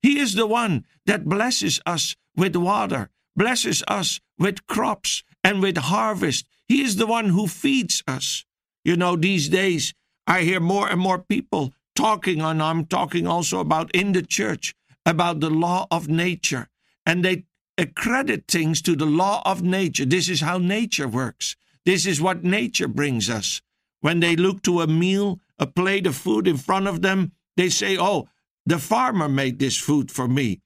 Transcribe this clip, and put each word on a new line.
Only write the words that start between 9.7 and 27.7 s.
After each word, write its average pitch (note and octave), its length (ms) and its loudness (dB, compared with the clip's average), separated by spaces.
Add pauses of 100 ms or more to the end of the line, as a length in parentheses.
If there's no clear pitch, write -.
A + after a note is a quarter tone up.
I F3+ 160 2
hear F3+ 180 0
more F#3 280 0
and - 120 0
more F#3 180 0
people F3+ 540 -4 (220)
talking, F#3 460 0
and D#3+ 220 0
I'm D#3+ 220 0
talking E3+ 420 -2
also F3 340 -2
about D#3+ 320 -2
in G3 200 0
the F3+ 100 2
church, - 520 -4 (300)
about E3+ 360 4
the D#3 100 2
law F3 400 2
of D#3+ 180 0
nature. D#3+ 600 0 (360)
And F3 200 2
they F#3 200 0 (340)
accredit B3 680 -2
things D#3+ 340 0
to E3+ 140 2
the D3 100 0
law F3+ 380 2
of F#3 180 0
nature. F3+ 420 0
This D3+ 240 2
is E3+ 120 -2
how F3 180 -2
nature F#3 500 -2
works. A#2 480 -6 (280)
This F3+ 220 2
is D#3+ 140 0
what F3+ 240 0
nature F#3 440 0
brings A#2 420 -2
us. A2 300 -4 (400)
When E3+ 200 0
they E3+ 140 4
look F#3 280 2
to F3 180 2
a E3 60 0
meal, F#3 540 2 (180)
a D#3+ 80 0
plate F#3 400 0
of C#3 100 -2
food G3+ 320 0
in D#3+ 80 2
front F#3+ 300 -2
of E3+ 160 -4
them, F#3+ 300 2 (240)
they F3+ 140 2